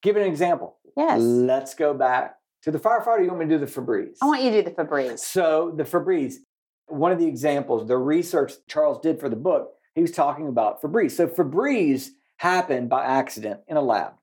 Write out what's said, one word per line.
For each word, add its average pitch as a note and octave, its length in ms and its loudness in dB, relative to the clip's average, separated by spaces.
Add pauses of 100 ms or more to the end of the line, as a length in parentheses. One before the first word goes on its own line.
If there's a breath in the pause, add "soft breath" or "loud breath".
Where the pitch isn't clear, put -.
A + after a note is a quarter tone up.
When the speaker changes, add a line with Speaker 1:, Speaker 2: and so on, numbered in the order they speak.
Speaker 1:
Give G3+ 140 2
an G#3 100 2
example. E3+ 500 0 (200)
Speaker 2:
Yes. C#4+ 240 2
Speaker 1:
Let's B2 540 2
go D3 200 0
back B2+ 420 0 (260)
to - 80 -4
the D3+ 80 -2
firefighter. A3+ 440 2
You F3+ 60 2
want F3 120 -4
me D#3+ 60 -2
to D#3 120 2
do C#3+ 60 -2
the - 60 -10
Febreze? A#2+ 520 -4
Speaker 2:
I C4+ 40 2
want C#4+ 160 2
you C4 80 2
to G#3+ 120 4
do E3+ 80 -2
the E3+ 140 -4
Febreze. C3+ 360 -2
Speaker 1:
So E3 560 0
the D3+ 80 -2
Febreze, E3 520 -2 (500)
one D#3+ 260 0
of F3+ 60 0
the E3 80 2
examples, C3+ 600 0
the B2 100 2
research D3 560 0 (140)
Charles D3+ 340 0
did D#3 200 0
for C#3 80 -4
the A2+ 80 -4
book, D3 380 -2 (200 soft breath)
he D#3+ 80 0
was E3 80 2
talking D3 380 -2
about A2+ 340 -2
Febreze. D#3+ 300 0
So E3+ 160 0
Febreze E3+ 840 0 (260 soft breath)
happened D3 520 0
by C3 160 0
accident B2+ 640 -2
in - 80 -2
a D3 60 2
lab A2 300 -2 (100)